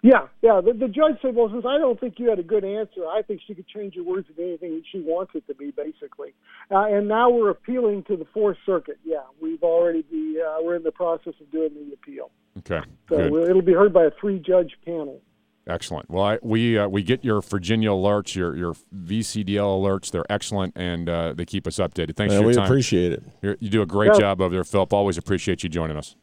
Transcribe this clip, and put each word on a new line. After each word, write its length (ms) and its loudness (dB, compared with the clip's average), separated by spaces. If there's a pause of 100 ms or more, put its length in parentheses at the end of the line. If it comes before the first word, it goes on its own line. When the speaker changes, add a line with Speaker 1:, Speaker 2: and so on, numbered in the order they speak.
Speaker 1:
Yeah, 220 8 (160)
yeah. 180 6
The, 120 4
the 160 -2
judge 340 2
said, 140 0
"Well, 120 4
since 160 -6
I 140 0
don't 220 2
think 180 -8
you 100 0
had 120 0
a 20 -6
good 220 -2
answer, 420 -6
I 160 -4
think 240 -8
she 80 -14
could 140 -20
change 260 -14
your 100 -10
words 240 -6
into 140 -12
anything 320 -8
that 160 -10
she 100 -10
wants 360 -6
it 100 -10
to 80 -10
be, 160 -12
basically." 640 -14 (380)
Uh, 140 2
and 200 0
now 240 4
we're 200 4
appealing 580 -2
to 80 -2
the 80 -10 (100)
Fourth 220 0 (100)
Circuit. 380 -2
Yeah, 160 -6 (200)
we've 220 -6
already 400 2
be, 420 -6
uh, 160 -4
we're 140 -2
in 80 -4
the 80 -2
process 500 -4
of 120 -20
doing 220 -2
the 200 -16
appeal. 360 -16 (280)
Speaker 2:
Okay, 220 -4 (280)
Speaker 1:
So 80 2
Speaker 2:
good. 140 2
Speaker 1:
we'll, 180 2
it'll 140 4
be 120 4
heard 180 6
by 120 6
a 60 6 (100)
three-judge 520 0 (120)
panel. 360 -8 (480)
Speaker 2:
Excellent. 420 -8
Well, 140 0
I, 180 0
we, 340 2
uh, 120 2
we 160 0
get 200 0
your 160 2
Virginia 500 0
alerts, 440 0
your, 220 -2
your 180 -4 (160)
V 320 -6
C 220 -6
D 120 -2
L 240 0
alerts. 300 -2
They're 180 -4
excellent, 480 -4
and, 320 -4
uh, 280 -2
they 80 -6
keep 240 -6
us 80 -8
updated. 400 -4
Thanks 160 0
Speaker 3:
Man, 80 6
Speaker 2:
for 20 6
your 60 6
Speaker 3:
we 60 6
Speaker 2:
time. 100 4
Speaker 3:
appreciate 480 2
it. 100 -6 (180)
Speaker 2:
You're, 200 -4
you 100 -6
do 120 2
a 40 0
great 280 4
Speaker 1:
Yeah. 40 8
Speaker 2:
job 220 2
over 120 2
there, 120 -2
Philip. 280 0
Always 240 2
appreciate 460 -2
you 60 -6
joining 280 -4
us. 260 -12